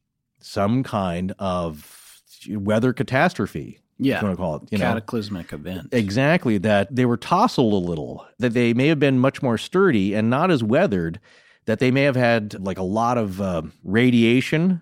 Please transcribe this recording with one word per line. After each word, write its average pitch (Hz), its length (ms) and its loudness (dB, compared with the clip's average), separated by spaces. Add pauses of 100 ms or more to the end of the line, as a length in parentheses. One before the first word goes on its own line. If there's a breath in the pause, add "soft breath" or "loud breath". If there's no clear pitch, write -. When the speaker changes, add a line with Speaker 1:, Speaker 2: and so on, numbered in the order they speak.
(400)
Speaker 1:
some 110 420 -2
kind 92 560 -4
of 87 840 -8 (300)
weather 107 420 0
catastrophe, 117 880 -2 (220)
if 131 60 0
Speaker 2:
Yeah. 113 140 0
Speaker 1:
you 104 60 -2
wanna 92 100 -2
call 85 200 -4
it, 67 60 -12 (100)
you 107 60 -2
know? 98 80 0
Speaker 2:
Cataclysmic 107 680 -6
event. 85 400 -12
Speaker 1:
Exactly, 120 680 2
that 101 380 2
they 127 100 4
were 120 100 2
tousled 170 560 2
a 104 40 4
little, 85 500 -4 (140)
that 117 140 0
they 120 200 2
may 131 140 2
have 160 100 2
been 135 220 2
much 135 200 0
more 120 160 0
sturdy 113 580 2
and 107 140 0
not 151 220 2
as 127 140 2
weathered, 104 560 0 (460 soft breath)
that 110 120 0
they 127 120 2
may 135 120 2
have 139 140 2
had, 113 420 0
like, 95 200 -6
a 95 40 -6
lot 113 360 0
of, 98 220 -4
uh, 90 220 -2 (220)
radiation, 127 960 2